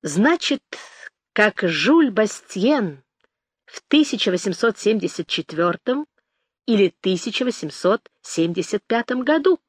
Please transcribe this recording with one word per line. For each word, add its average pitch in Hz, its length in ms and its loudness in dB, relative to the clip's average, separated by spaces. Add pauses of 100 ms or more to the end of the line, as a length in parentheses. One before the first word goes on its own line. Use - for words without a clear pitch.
Значит, 247 600 0 (680)
как 208 300 2
Жюль 208 480 2
Бастьен 202 920 -2 (640)
в - 160 -18
тысяча 277 480 2
восемьсот 196 480 -2
семьдесят 190 480 -2
четвертом 175 800 -4 (600)
или 202 340 4
тысяча 185 440 -2
восемьсот 202 680 -2 (120)
семьдесят 170 600 -4
пятом 233 380 -2
году. 311 460 2